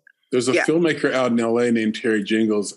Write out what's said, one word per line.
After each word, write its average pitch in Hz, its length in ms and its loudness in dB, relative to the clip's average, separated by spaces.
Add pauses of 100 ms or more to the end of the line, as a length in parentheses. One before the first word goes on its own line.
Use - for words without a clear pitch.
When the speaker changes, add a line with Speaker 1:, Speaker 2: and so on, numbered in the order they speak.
(320)
Speaker 1:
There's 123 160 0
a 131 60 0
Speaker 2:
Yeah. 165 100 0
Speaker 1:
filmmaker 151 480 0
out 123 220 0
in 117 80 2
L 117 180 0
A 120 100 0
named 110 260 0
Terry 110 280 -2
Jingles, 107 540 -2